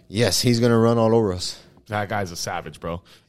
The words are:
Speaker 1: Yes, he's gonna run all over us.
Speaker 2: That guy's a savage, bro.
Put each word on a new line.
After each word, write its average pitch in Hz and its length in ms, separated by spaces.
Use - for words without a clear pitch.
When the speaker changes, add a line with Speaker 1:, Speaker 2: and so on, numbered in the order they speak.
Speaker 1:
Yes, 104 340
he's 120 200
gonna 117 180
run 117 200
all 113 140
over 110 200
us. - 280
Speaker 2:
That 104 200
guy's 101 220
a 85 60
savage, 82 420
bro. 85 240